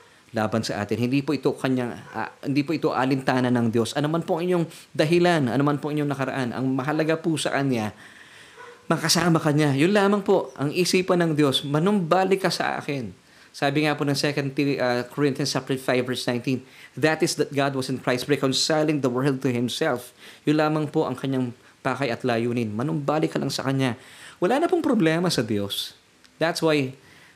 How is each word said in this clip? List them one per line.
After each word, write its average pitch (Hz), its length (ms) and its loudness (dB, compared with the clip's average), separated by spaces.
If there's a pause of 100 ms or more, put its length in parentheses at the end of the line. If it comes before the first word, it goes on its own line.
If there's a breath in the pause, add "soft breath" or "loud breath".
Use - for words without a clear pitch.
(340 loud breath)
laban 110 320 -2
sa 98 160 -4
atin. 104 160 -2
Hindi 123 240 0
po 143 160 -2
ito 135 160 0
kanyang, 127 400 -2 (240)
ah, - 240 -6
hindi 143 240 -2
po 165 80 -4
ito 151 160 0
alintana 127 640 2
ng 117 160 2
Diyos. 110 240 0
Ano 147 160 0
man 165 160 -2
po 170 160 -2
ang 180 60 -2
inyong 175 180 2 (240 loud breath)
dahilan, 165 640 2
ano 135 80 2
man 147 160 2
po 147 140 -6
ang 151 100 -2
inyong 147 80 -2
nakaraan, 131 400 -2
ang 123 160 -4
mahalaga 151 560 0
po 160 160 0
sa - 160 -4
Kanya, 120 400 0 (960 loud breath)
makasama 165 480 2
ka 156 160 2
Niya. 143 240 4
Yun 170 160 4
lamang 202 320 2
po 190 320 2
ang 139 160 -2
isipan 180 480 2
ng 165 160 2
Diyos, 139 240 4
"Manumbalik 185 800 2
ka 180 80 0
sa 143 320 -4
akin." 127 320 -6 (400 loud breath)
Sabi 143 320 0
nga 151 80 2
po 143 160 -4
ng 139 80 0
Second 143 400 0
Ti-, 139 240 2
ah, 123 240 0
Corinthians 143 480 -2
chapter 135 240 -2
five, 131 320 0
verse 123 160 -6
nineteen, 123 400 -2 (320 loud breath)
"That 156 240 2
is 165 160 2
that 147 160 -2
God 139 240 0
was 131 160 -2
in 123 80 -6
Christ 123 240 0
reconciling 143 800 2
the 123 80 0
world 131 320 0
to 127 80 2
Himself." 123 640 -2 (320 loud breath)
Yun 151 80 4
lamang 156 320 0
po 156 160 0
ang - 80 -4
Kanyang 131 400 -2 (320 loud breath)
pakay 127 240 -2
at 117 160 -4
layunin. 120 480 0
Manumbalik 151 560 -2
ka - 80 -4
lang 139 160 -4
sa - 160 -4
Kanya. 135 240 0 (480 loud breath)
Wala 208 180 2
na 339 80 2
pong 349 140 0
problema 180 480 2
sa 139 160 0
Diyos. 101 480 -4 (480)
That's 165 240 0
why 143 320 0 (380 loud breath)